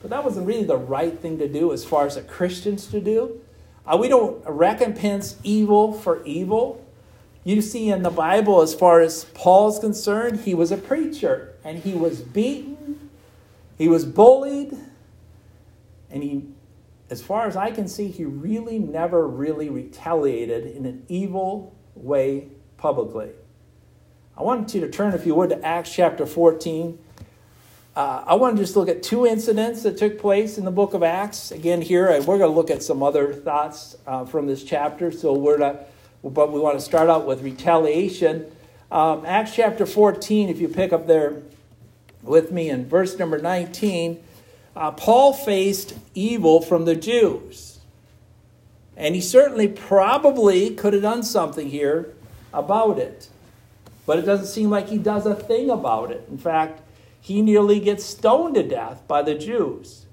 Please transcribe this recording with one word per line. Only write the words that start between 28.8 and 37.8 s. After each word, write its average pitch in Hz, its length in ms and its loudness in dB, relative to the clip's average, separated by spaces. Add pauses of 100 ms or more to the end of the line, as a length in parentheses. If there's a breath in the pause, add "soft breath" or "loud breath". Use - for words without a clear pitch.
at 165 120 -2
two 240 240 0
incidents 220 580 0
that 190 140 -2
took 208 220 -2
place 208 380 0
in 202 80 -6
the 190 60 -4
book 196 220 0
of 170 80 -2
Acts. 180 500 -2
Again, 170 300 -2
here, 180 260 2
and 143 200 4
we're 196 120 2
gonna 170 120 4
look 160 180 2
at 147 140 -4
some 139 180 -2
other 143 320 0
thoughts, 151 640 -6 (100)
uh, 131 200 -8
from 143 220 -4
this 135 180 -6
chapter, 151 460 -4
so 156 200 -2
we're 143 260 2
not, 143 300 -2 (360 loud breath)
but 147 280 0
we 147 80 -4
want 147 180 0
to 135 60 -8
start 165 260 2
out 160 160 2
with 131 160 -4
retaliation. 160 1040 0 (460 loud breath)